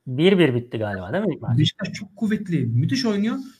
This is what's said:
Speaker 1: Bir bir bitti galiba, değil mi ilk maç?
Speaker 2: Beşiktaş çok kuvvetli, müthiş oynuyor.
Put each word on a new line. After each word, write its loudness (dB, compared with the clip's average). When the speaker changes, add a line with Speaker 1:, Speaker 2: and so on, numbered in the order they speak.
Speaker 1:
Bir 4
bir 4
bitti -4
galiba, -4
değil -2
mi -2
ilk -14
maç? 0
Speaker 2:
Beşiktaş 0
çok -14
kuvvetli, -2
müthiş 0
oynuyor. 0